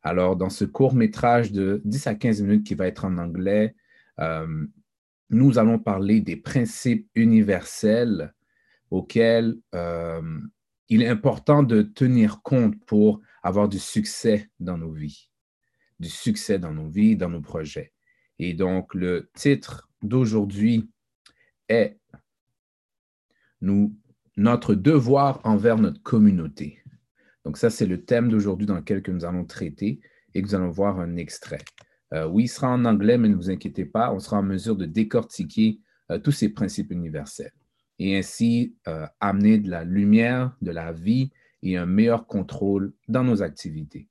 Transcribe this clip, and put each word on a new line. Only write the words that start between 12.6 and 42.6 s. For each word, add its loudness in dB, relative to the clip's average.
pour 4
avoir 2
du -4
succès -2
dans -6
nos -8
vies, -12
du -10
succès -4
dans -8
nos -8
vies, 4
dans -4
nos -8
projets. -12
Et -6
donc, -2
le -4
titre -2
d'aujourd'hui 0
est 0
nous, 0
notre 2
devoir 2
envers 2
notre 0
communauté. 2
Donc, -10
ça, 2
c'est -2
le -4
thème 2
d'aujourd'hui 0
dans -2
lequel -4
que -8
nous -6
allons -6
traiter -8
et -4
que -6
nous -4
allons -2
voir -2
un -6
extrait. -12
Euh, -4
oui, 2
il -2
sera -4
en 2
anglais, 4
mais 4
ne 4
vous -2
inquiétez -6
pas, -2
on -6
sera -4
en 0
mesure -2
de -6
décortiquer, -2
euh, -4
tous 0
ces 0
principes -6
universels -10
et -2
ainsi, -2
euh, -10
amener 4
de -2
la -6
lumière, 2
de -6
la -8
vie -2
et -2
un -4
meilleur 2
contrôle -4